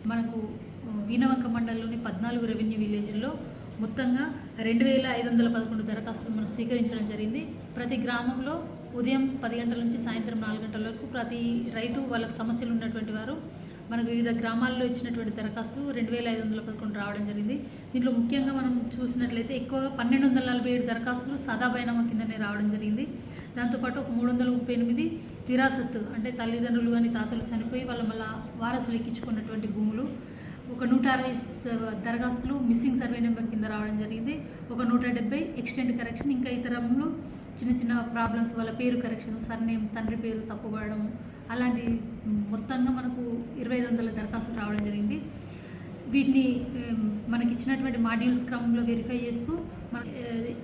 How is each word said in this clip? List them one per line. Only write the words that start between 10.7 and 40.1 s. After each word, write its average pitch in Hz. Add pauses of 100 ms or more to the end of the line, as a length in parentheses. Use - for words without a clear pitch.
వరకు -
ప్రతి 233
రైతు 240
వాళ్ళకు 233
సమస్యలు 233
ఉన్నటువంటి 226
వారు 233 (200)
మనకు 233
వివిధ 233
గ్రామాల్లో 247
ఇచ్చినటువంటి 233
దరఖాస్తు 226
రెండు 226
వేల 233
ఐదు 226
వందల 220
పదకొండు 214
రావడం 202
జరిగింది. 208 (360)
దీంట్లో 254
ముఖ్యంగా 269
మనం 247
చూసినట్లయితే 240
ఎక్కువగా 269
పన్నెండు 269
వందల 247
నలభై 247
ఏడు 247
దరఖాస్తులు 247
సాదా 247
బైనామా 240
కిందనే 214
రావడం 208
జరిగింది. 214 (500)
దాంతోపాటు 247
ఒక 254
మూడు 233
వందల 247
ముప్పై 247
ఎనిమిది 240 (280)
విరాసత్తు, 254 (100)
అంటే 220
తల్లిదండ్రులు 233
కానీ 233
తాతలు 226
చనిపోయి 233
వాళ్ళ 240
మళ్ళా 220 (100)
వారసులు 233
ఎక్కించుకున్నటువంటి 220
భూములు, 214 (600)
ఒక 247
నూట 247
అరవై 254
స-, 226 (100)
దరఖాస్తులు 247
మిస్సింగ్ 254
సర్వే 240
నెంబర్ 226
కింద 214
రావడం 214
జరిగింది. 226 (260)
ఒక 240
నూట 240
డెబ్బై 247
ఎక్స్టెంట్ 240
కరెక్షన్, 277
ఇంకా 254
ఇతరంలో 240 (540)
చిన్న 240
చిన్న 233 (140)
ప్రాబ్లమ్స్, 226
వాళ్ళ 226
పేరు 247
కరెక్షన్, 226
సర్నేమ్, 226
తండ్రి 226